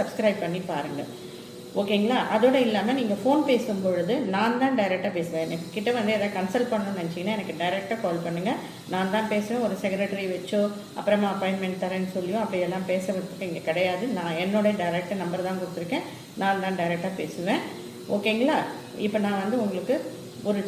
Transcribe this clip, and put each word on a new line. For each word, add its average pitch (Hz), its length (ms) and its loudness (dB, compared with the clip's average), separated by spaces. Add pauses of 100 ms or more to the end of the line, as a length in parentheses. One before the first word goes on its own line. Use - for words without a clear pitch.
சப்ஸ்கிரைப் 208 460 0
பண்ணி 175 160 -2 (100)
பாருங்க. 143 320 -4 (760)
ஓகேங்களா? 208 360 4 (180)
அதோட 247 300 6
இல்லாம 214 320 2
நீங்க 220 240 0
ஃபோன் 285 300 6
பேசும் 214 340 2
பொழுது 180 300 2 (180)
நான் 226 300 2
தான் 269 160 4
டைரக்டா 190 360 2
பேசுவேன். 165 320 -2
எனக்கு 165 300 -6
கிட்ட 214 200 0
வந்து 214 200 2
எதாவது 202 180 0
கன்சல்ட் 214 380 0
பண்ணணும்னு 196 280 0
நினைச்சீங்கன்னா 175 360 -2
எனக்கு 170 240 -4
டைரக்டா 196 420 0
கால் 170 240 0
பண்ணுங்க. 175 260 0 (420)
நான் 190 200 0
தான் 214 160 0
பேசுவேன். 214 360 0
ஒரு 190 180 -2
செக்ரட்டரி 196 480 -2
வச்சோ, 190 280 0 (380)
அப்புறமா 208 360 4
அப்பாயின்மெண்ட் 190 500 -2
தரேன்னு 185 320 -2
சொல்லியோ 185 260 0
அப்படியெல்லாம் 185 480 0
பேசுறதுக்கு 185 600 -2
இங்க 160 200 -6
கிடையாது. 180 340 2 (140)
நான் 170 260 -2
என்னோட 208 380 4
டைரக்ட் 175 400 0
நம்பர் 180 260 -2
தான் 185 140 -2
கொடுத்துருக்கேன். 170 420 -4 (380)
நான் 196 240 2
தான் 190 160 0
டைரக்டா 170 300 0 (100)
பேசுவேன். 185 420 -2 (540)
ஓகேங்களா? 220 400 4 (500)
இப்ப 208 180 2
நான் 202 160 0
வந்து 226 220 0
உங்களுக்கு 190 340 0 (540)
ஒரு 202 160 0